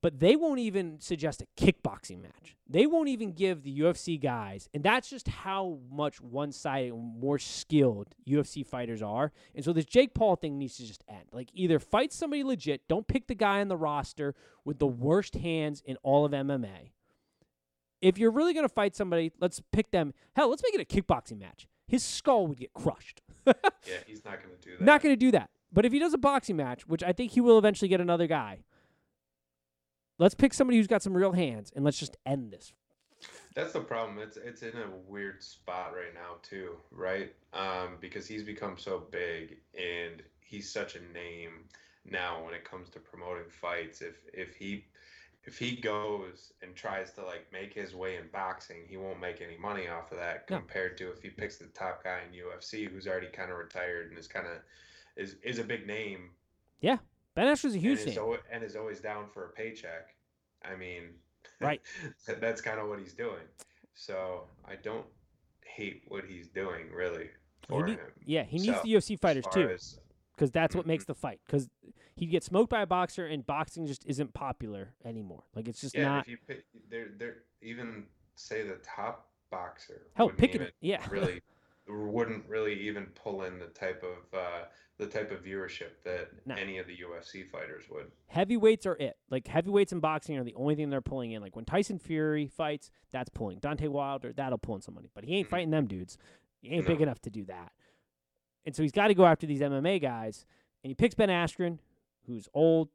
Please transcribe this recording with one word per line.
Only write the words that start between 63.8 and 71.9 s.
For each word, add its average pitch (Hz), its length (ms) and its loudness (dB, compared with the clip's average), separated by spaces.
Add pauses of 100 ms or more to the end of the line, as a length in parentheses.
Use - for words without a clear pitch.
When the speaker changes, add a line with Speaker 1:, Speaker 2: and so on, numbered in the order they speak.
Speaker 2:
So 92 520 -8 (200)
I 98 120 -14
don't 110 300 -10 (580)
hate - 440 -12
what 98 160 -10
he's 90 240 -16
doing, 87 440 -8
really, 85 320 -4
Speaker 1:
He - 440 -20
Speaker 2:
for 156 180 0
Speaker 1:
need-, 214 120 -4
Speaker 2:
him. - 140 -16 (120)
Speaker 1:
yeah, 151 200 -2
he 156 140 -6
needs 226 180 0
Speaker 2:
So, - 60 -2
Speaker 1:
the 226 80 -4
U 220 80 6
F - 40 6
C 208 140 -6
fighters, 151 300 2
Speaker 2:
as 190 80 -6
far 190 100 6
Speaker 1:
too, 110 80 0
Speaker 2:
as - 260 -12 (380)
Speaker 1:
'cause 143 160 2
that's 160 220 2
what 175 80 0
Speaker 2:
Mm-hmm. 160 60 -4
Speaker 1:
makes 160 160 0
the 156 100 -8
fight. 120 340 -8
'Cause 139 200 0 (480)